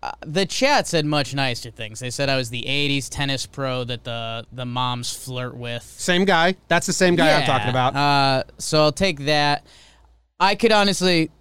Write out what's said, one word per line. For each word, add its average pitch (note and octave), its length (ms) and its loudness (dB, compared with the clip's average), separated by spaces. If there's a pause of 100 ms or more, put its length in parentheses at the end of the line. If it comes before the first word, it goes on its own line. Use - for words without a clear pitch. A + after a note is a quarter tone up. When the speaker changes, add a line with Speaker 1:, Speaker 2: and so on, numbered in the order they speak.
Speaker 1:
Uh, - 180 -10
the E3+ 260 -2
chat C4 400 2
said D#3 180 0
much D3 300 -2
nicer B2+ 360 -4
things. A2 280 -14
They B2 120 -8
said C#3 180 -2
I C3+ 80 0
was B2 140 -4
the A#2+ 160 -8
eighties C#3 420 -2
tennis C#3 380 -4
pro B2+ 380 -6
that A#2+ 200 -10
the, A2+ 480 -10
the B2 140 -10
moms B2 460 -4
flirt B2+ 440 -10
with. A#2+ 260 -10
Speaker 2:
Same F3+ 420 0
guy. F#3 320 4 (120)
That's E3+ 180 2
the F#3 60 -2
same F3 240 4
guy D#3+ 160 4
I'm D3+ 80 4
Speaker 1:
Yeah. C3 60 0
Speaker 2:
talking B2+ 240 0
about. B2+ 260 0
Speaker 1:
Uh, C#3 480 2 (140)
so D#3 240 2
I'll D3+ 100 4
take F3 340 -2
that. D3 380 0 (760)
I G3 160 4
could A3 160 2
honestly F#3 600 4 (100)